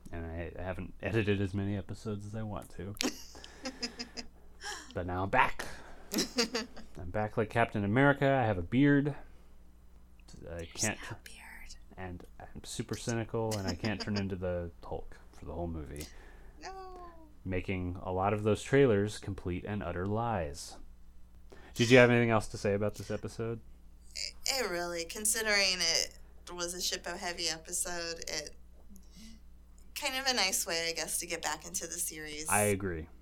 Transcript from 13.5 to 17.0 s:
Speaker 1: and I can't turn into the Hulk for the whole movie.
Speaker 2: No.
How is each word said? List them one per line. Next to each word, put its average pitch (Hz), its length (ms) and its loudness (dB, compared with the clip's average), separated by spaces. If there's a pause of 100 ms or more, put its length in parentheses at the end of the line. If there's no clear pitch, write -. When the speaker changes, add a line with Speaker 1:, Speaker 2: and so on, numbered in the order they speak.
Speaker 1:
and 95 100 -2
I 90 60 0
can't 101 260 -2
turn 104 160 -2
into 98 200 -2
the 87 340 -2 (140)
Hulk - 320 -8 (160)
for - 140 -16
the - 60 -8
whole 85 160 -4
movie. 80 380 -8 (560)
Speaker 2:
No. - 80 -10 (720)